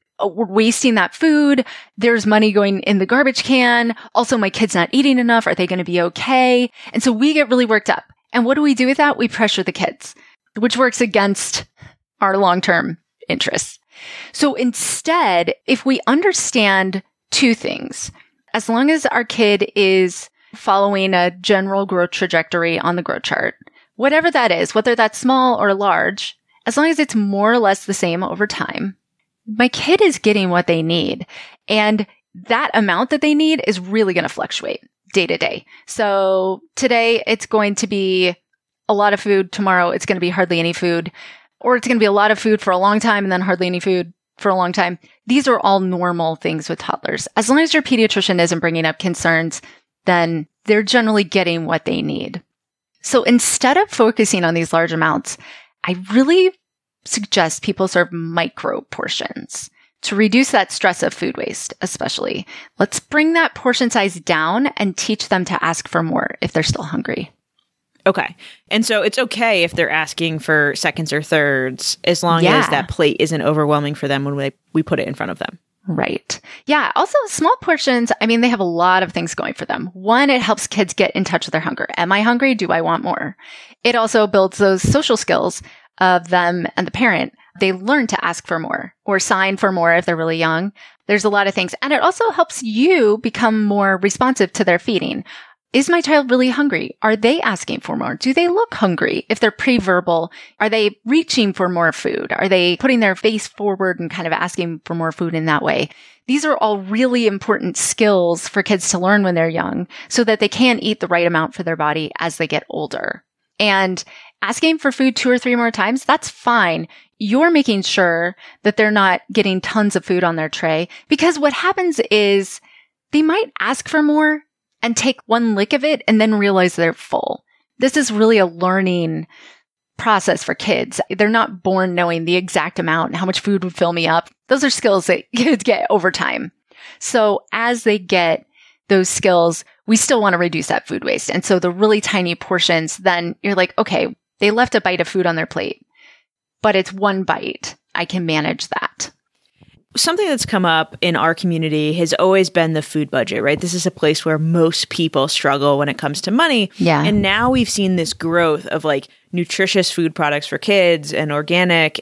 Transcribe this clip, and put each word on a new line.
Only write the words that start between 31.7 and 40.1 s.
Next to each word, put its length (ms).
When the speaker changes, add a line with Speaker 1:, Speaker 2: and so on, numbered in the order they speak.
Speaker 1:
that 400
amount 360
that 100
they 140
need 320
is 140
really 340
gonna 140
fluctuate 540
day 140
to 100
day. 300
So 760
today 520
it's 200
going 300
to 100
be 500
a 60
lot 180
of 80
food. 320
Tomorrow 380
it's 160
gonna 140